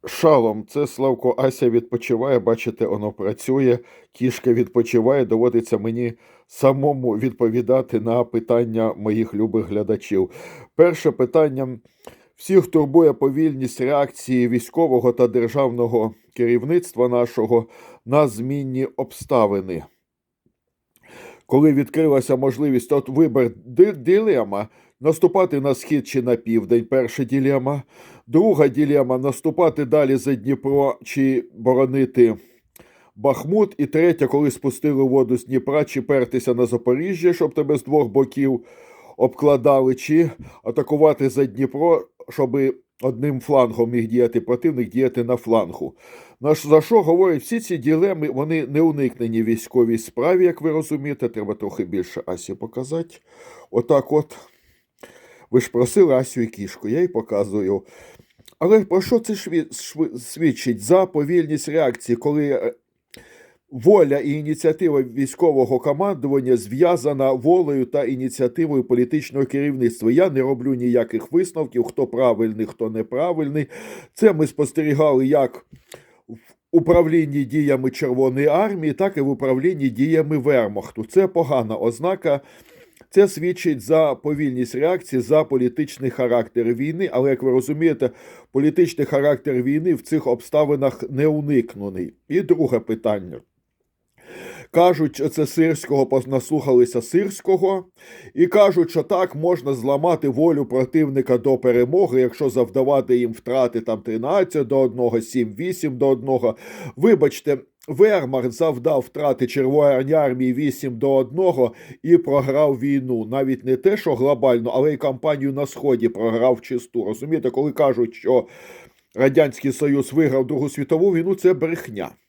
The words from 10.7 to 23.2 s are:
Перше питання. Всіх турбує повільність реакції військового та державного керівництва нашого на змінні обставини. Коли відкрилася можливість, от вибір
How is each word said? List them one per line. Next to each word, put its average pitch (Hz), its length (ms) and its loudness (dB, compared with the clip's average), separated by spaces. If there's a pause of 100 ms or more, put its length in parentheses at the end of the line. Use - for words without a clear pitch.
Перше 160 340 4
питання. 131 680 -2 (580)
Всіх - 300 2
турбує 151 460 4
повільність 135 680 -2
реакції 131 680 0
військового 123 640 2
та 120 160 4
державного 117 880 0 (220)
керівництва 123 720 0
нашого 120 580 0 (400)
на 143 220 2
змінні 131 560 -6
обставини. 101 1000 -2 (1600)
Коли 147 260 4
відкрилася 139 640 0
можливість, 131 560 -2
от 135 160 -2
вибір 135 440 2 (140)